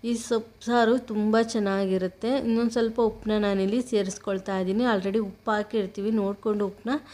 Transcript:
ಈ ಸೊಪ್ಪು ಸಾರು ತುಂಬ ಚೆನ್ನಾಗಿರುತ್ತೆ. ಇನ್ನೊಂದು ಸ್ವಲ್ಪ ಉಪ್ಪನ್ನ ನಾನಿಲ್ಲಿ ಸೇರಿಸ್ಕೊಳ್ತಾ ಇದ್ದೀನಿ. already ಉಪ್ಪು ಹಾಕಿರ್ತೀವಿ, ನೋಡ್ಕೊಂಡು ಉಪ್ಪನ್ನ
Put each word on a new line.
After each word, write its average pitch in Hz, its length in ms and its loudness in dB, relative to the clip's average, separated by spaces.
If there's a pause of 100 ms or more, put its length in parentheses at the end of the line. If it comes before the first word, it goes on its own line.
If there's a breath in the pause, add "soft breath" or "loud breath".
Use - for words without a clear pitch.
ಈ 233 100 -2
ಸೊಪ್ಪು 226 520 -4
ಸಾರು 233 340 4
ತುಂಬ 214 420 0
ಚೆನ್ನಾಗಿರುತ್ತೆ. 196 960 0
ಇನ್ನೊಂದು 233 340 0
ಸ್ವಲ್ಪ 233 300 0
ಉಪ್ಪನ್ನ 214 360 0
ನಾನಿಲ್ಲಿ 202 440 2
ಸೇರಿಸ್ಕೊಳ್ತಾ 190 800 -2
ಇದ್ದೀನಿ. 196 240 0
already 196 360 0
ಉಪ್ಪು 208 320 -4
ಹಾಕಿರ್ತೀವಿ, 208 600 -2
ನೋಡ್ಕೊಂಡು 202 560 -2
ಉಪ್ಪನ್ನ 233 300 -6 (160 loud breath)